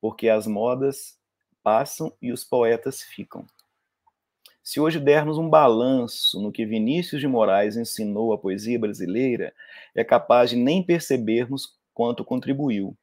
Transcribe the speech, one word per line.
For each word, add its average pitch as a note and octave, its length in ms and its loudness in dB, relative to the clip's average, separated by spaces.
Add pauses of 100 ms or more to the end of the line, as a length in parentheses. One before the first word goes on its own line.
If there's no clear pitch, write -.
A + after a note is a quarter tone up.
porque A2 280 -2
as A2 180 2
modas B2 720 -4 (420)
passam B2+ 600 -2
e A#2+ 80 -6
os - 140 -8
poetas A#2 580 0
ficam. - 420 -16 (1160)
Se - 160 -8
hoje D#3+ 220 0
dermos D3+ 380 4
um E3 100 -2
balanço B2+ 920 4
no G#2 120 -6
que A2+ 140 -6
Vinícius C3 540 -2
de C#3+ 60 -2
Moraes G#2+ 500 2
ensinou A2 580 -4
à G2+ 40 -4
poesia G#2 400 -4
brasileira, G#2 760 -4 (420)
é A2+ 100 0
capaz B2 460 4
de E3 60 -2
nem B2 260 2
percebermos B2+ 920 -2 (200)
quanto A#2 300 -2
contribuiu B2 800 -4